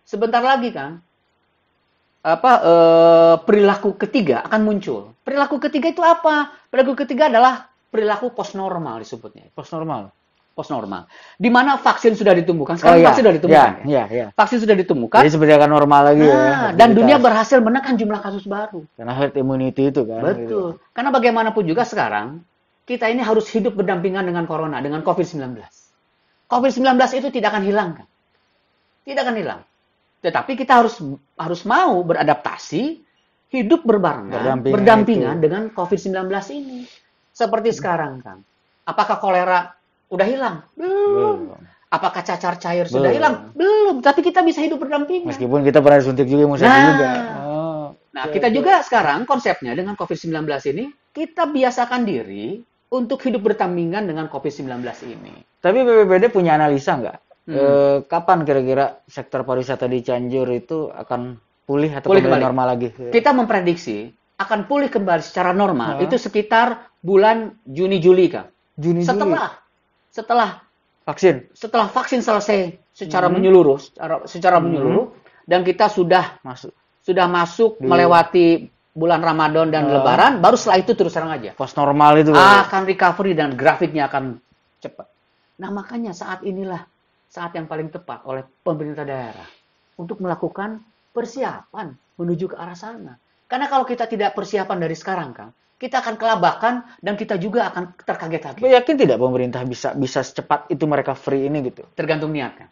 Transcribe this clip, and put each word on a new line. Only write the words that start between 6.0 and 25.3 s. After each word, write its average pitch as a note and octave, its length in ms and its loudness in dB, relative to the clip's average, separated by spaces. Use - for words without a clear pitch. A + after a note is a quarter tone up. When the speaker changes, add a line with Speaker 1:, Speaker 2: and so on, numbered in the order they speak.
Speaker 1:
Perilaku C4 320 0
ketiga C#4+ 240 0
adalah B3 400 2
perilaku A3 420 -2
post G3+ 240 -10
normal E3+ 480 -8
disebutnya. A2 480 -18
Speaker 2:
Post D3 240 -16
normal? C#3+ 380 -8
Speaker 1:
Post - 160 -12
normal. G2 400 -10
Di G#3+ 160 0
mana C4 320 2
vaksin A3+ 320 2
sudah G3 240 4
ditemukan. E3 400 -2
Sekarang E3+ 160 6
Speaker 2:
Oh, E3+ 80 8
iya. D#3+ 80 8
Speaker 1:
vaksin F3 160 4
sudah F3+ 160 6
ditemukan, D3 320 6
Speaker 2:
Iya, F2+ 80 -14
Speaker 1:
ya? C3 80 -6
Speaker 2:
iya, C3 160 2
iya. A2+ 200 -4
Speaker 1:
Vaksin G#3+ 240 2
sudah G#3+ 160 4
ditemukan. D3 480 2
Speaker 2:
Jadi D3+ 80 2
seperti D3+ 240 6
akan D3 160 6
normal D3 280 6
lagi, D3+ 100 6
ya, D3 60 8
Speaker 1:
Nah, C3 160 6
dan F#3+ 480 4
Speaker 2:
aktivitas. - 0 -
Speaker 1:
dunia A#3+ 240 6
berhasil A#3 400 4
menekan B3 400 2
jumlah G#3 240 -4
kasus G3 240 -10
baru. G3 480 -10
Speaker 2:
Karena A#2 240 -10
herd C#3 160 -2
immunity C3 560 -2
itu, C3+ 160 -2
kan, A2+ 160 -8
Speaker 1:
Betul. G#3 240 -2
Speaker 2:
gitu. G#3+ 160 -4
Speaker 1:
Karena B3+ 160 -4
bagaimanapun A3+ 560 0
juga E3 240 -2
sekarang, B2+ 560 -6
kita A#3+ 240 -4
ini A#3+ 160 -2
harus A3 240 0
hidup A3+ 240 -2
berdampingan F#3+ 480 -4
dengan F3 240 -4
corona, D#3 320 -6
dengan C#3+ 240 -6
covid E3+ 240 -2
sembilan C3+ 320 -10